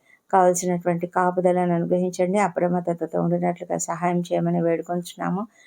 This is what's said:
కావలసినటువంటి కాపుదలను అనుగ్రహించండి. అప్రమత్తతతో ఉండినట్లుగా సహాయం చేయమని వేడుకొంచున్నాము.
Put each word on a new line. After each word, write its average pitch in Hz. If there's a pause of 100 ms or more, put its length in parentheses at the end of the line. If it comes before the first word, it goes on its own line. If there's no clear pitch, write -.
(320)
కావలసినటువంటి 180
కాపుదలను 180
అనుగ్రహించండి. 180
అప్రమత్తతతో 175
ఉండినట్లుగా 175
సహాయం 175
చేయమని 175
వేడుకొంచున్నాము. 175 (200)